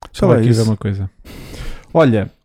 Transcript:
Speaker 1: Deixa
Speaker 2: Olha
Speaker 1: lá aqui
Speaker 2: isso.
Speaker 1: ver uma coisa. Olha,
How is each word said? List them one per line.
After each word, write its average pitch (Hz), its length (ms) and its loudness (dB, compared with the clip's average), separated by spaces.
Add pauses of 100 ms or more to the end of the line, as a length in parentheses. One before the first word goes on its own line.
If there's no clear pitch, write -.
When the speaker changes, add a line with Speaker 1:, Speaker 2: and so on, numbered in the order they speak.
(120)
Speaker 1:
Deixa - 140 0
Speaker 2:
Olha 175 100 6
Speaker 1:
lá 113 60 2
aqui 117 80 2
Speaker 2:
isso. 113 140 2
Speaker 1:
ver 110 60 2
uma 107 80 0
coisa. 98 320 -6 (840)
Olha, 120 360 2 (160)